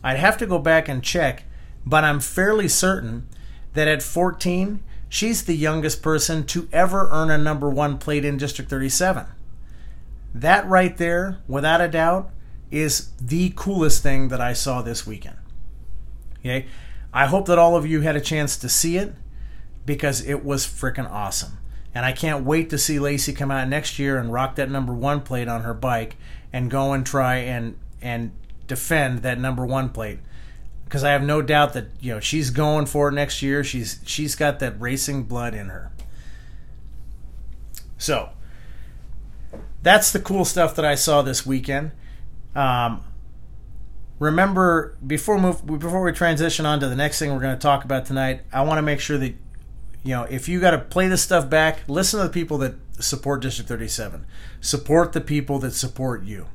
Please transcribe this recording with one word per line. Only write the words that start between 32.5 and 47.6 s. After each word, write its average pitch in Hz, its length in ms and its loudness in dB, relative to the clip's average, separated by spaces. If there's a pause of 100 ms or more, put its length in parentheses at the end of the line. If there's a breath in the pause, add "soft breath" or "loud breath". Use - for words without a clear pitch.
for 143 240 2
it 139 40 -2
next 143 280 -2
year. 139 200 2
She's, 123 440 -4
she's 147 300 -4
got 147 240 2
that 110 200 -4
racing 131 440 -2
blood 117 300 -4
in 104 140 -6
her. - 240 -8 (2000 loud breath)
So, 117 320 -2 (1500 loud breath)
that's 202 300 6
the 208 80 2
cool 185 240 0
stuff 170 300 2
that 151 100 0
I 147 100 4
saw 147 260 4
this 131 240 0
weekend. 139 460 -2 (640 loud breath)
Um, 123 480 2 (1120)
remember, 175 800 4 (100)
before 151 320 0
move, 180 280 2
before 165 380 -2
we 175 100 2
transition 160 520 2
on 151 140 2
to 139 80 0
the 127 80 -2
next 143 240 0
thing 147 140 0
we're 131 80 -2
gonna 131 160 0
talk 139 260 4